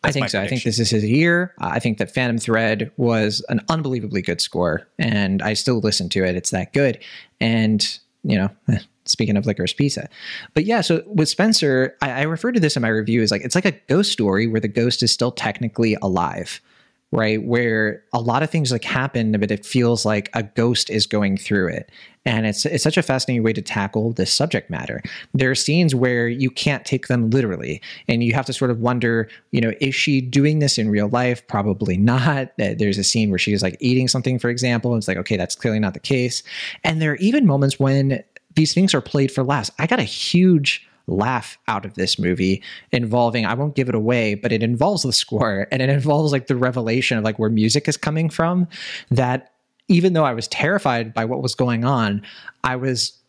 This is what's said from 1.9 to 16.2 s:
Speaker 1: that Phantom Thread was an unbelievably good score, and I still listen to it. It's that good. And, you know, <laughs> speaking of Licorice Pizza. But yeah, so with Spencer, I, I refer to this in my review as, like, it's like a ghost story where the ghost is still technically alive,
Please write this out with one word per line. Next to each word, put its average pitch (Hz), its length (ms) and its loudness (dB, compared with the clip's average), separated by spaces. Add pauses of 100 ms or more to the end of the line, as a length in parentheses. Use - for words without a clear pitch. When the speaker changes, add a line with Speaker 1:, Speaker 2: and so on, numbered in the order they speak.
Speaker 1:
that - 140 -4
Phantom 120 260 0
Thread 110 580 0
was 110 520 0
an 117 200 0
unbelievably 123 540 -4
good 85 180 -4
score, 82 460 -2 (140)
and 101 420 0
I 107 120 -2
still 117 260 -2
listen 101 300 -2
to 98 140 0
it. 90 120 0
It's 87 140 -4
that 92 240 -4
good. 139 240 2 (420)
And, 110 580 0 (240)
you 117 140 0
know, 98 140 0 (180)
<laughs> 113 80 2 (300)
speaking 104 300 0
of 101 100 0
Licorice 95 300 -2
Pizza. - 320 0 (460)
But 156 100 2
yeah, 220 180 0
so 165 240 0
with 160 220 2
Spencer, 143 760 2
I, 143 80 -2
I 127 120 -2
refer 160 300 -2
to 240 80 2
this 156 160 2
in 123 60 0
my 113 60 2
review 110 340 2
as, 107 100 2
like, 101 100 0
it's 127 140 -6
like 185 80 2
a 190 80 2 (160)
ghost 196 240 2
story 104 340 2
where 110 140 0
the 110 80 -2
ghost 120 340 0
is 117 80 2
still 123 220 0
technically 113 680 -2
alive, 90 580 -2 (500)